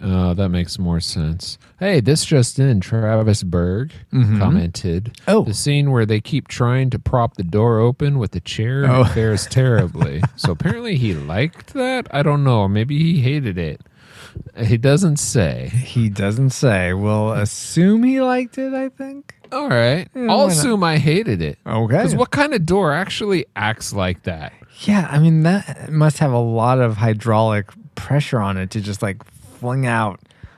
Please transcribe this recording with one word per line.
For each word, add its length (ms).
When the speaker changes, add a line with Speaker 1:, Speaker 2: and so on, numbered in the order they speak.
Speaker 1:
Uh, 300
that 160
makes 300
more 200
sense. 600
Hey, 220
this 240
just 340
in, 220
Travis 640
Berg 500
Speaker 2:
Mm-hmm. 240
Speaker 1:
commented, 800
Speaker 2:
Oh. 160
Speaker 1:
"The 100
scene 360
where 160
they 160
keep 260
trying 420
to 80
prop 380
the 80
door 360
open 380
with 140
the 80
chair 500
Speaker 2:
Oh. 140
Speaker 1:
fares 420
terribly." 840
Speaker 2:
<laughs> 80
Speaker 1:
So 160
apparently 440
he 180
liked 600
that? 360
I 120
don't 200
know. 240
Maybe 320
he 220
hated 380
it. 240
He 200
doesn't 420
say. 540
Speaker 2:
He 360
doesn't 420
say. 420
We'll 400
assume 720
he 180
liked 380
it, 160
I 160
think. 440
Speaker 1:
All 180
right. 460
Speaker 2:
Yeah, 160
Speaker 1:
I'll 80
Speaker 2:
why 60
not? 80
Speaker 1:
assume 320
I 140
hated 440
it. 240
Speaker 2:
Okay. 360
Speaker 1:
'Cause 120
what 160
kind 240
of 120
door 260
actually 540
acts 360
like 320
that? 280
Speaker 2:
Yeah, 280
I 80
mean, 240
that 500
must 260
have 140
a 60
lot 420
of 160
hydraulic 760
pressure 460
on 160
it 140
to 100
just, 220
like, 200
fling 280
out 340